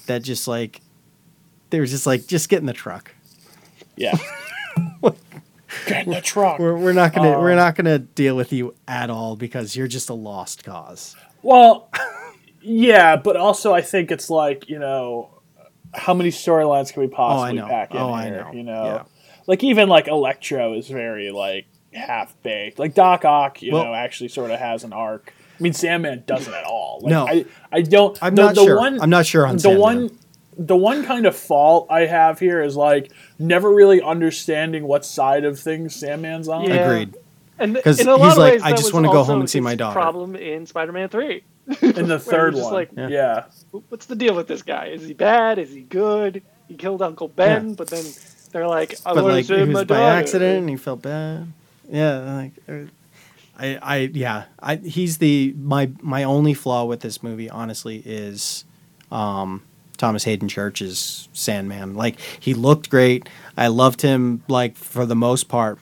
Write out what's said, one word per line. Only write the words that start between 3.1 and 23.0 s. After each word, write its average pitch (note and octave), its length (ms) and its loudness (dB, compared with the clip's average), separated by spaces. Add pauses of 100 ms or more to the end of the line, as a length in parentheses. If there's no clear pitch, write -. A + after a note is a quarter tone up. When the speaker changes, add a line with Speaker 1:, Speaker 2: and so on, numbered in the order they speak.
Speaker 2:
Yeah. - 200 -2 (840)
Speaker 1:
<laughs> - 0 - (840)
Speaker 2:
Get G3 180 -4
in F3 80 -6
the F3 80 -8
truck. F#3 380 0
Speaker 1:
We're, E3+ 180 0
we're F3+ 160 2
not F3 200 6
gonna, D3+ 260 4
we're F3 120 4
Speaker 2:
Um, F3 60 4
Speaker 1:
not F3 180 4
gonna D#3+ 240 2
deal C3+ 360 -2
with B2+ 180 -4
you B2 220 -6 (120)
at B2 220 -6
all A2+ 260 -8
because A#2 400 -10
you're C3 120 -4
just B2 220 -10
a B2 40 -10
lost G#2 500 -14
cause. F2+ 520 -18 (260)
Speaker 2:
Well, A#3+ 480 8 (380)
<laughs> - 340 -20
yeah, G#3+ 540 6
but F3+ 200 0
also G3+ 380 2
I F3 80 4
think E3+ 300 -2
it's D#3+ 180 -8
like, D3+ 400 -2
you D3+ 100 -10
know, B2+ 500 -6 (640)
how - 200 -2
many F3 160 0
storylines D3 640 0
can C#3+ 80 -6
we C3 60 0
possibly C3 340 0
Speaker 1:
Oh, - 20 -2
I B2 80 -6
know. A2+ 160 -8
Speaker 2:
pack A2 240 -4
in C3 60 -6
Speaker 1:
Oh, B2+ 160 -4
I A2+ 120 -8
Speaker 2:
here, F#2+ 200 -10
Speaker 1:
know. D#2 80 -18
Speaker 2:
you A#2+ 100 -14
know? A2+ 220 -8
Speaker 1:
Yeah. G#2+ 180 -6 (420)
Speaker 2:
Like, F#3 180 0
even, G#3+ 260 4
like, D#3 180 6
Electro C3+ 680 -2
is G#2+ 140 -10
very, A#2 440 -10
like, G2 340 -6 (280)
half-baked. A2 840 -10
Like, D3 140 -6
Doc F3+ 320 4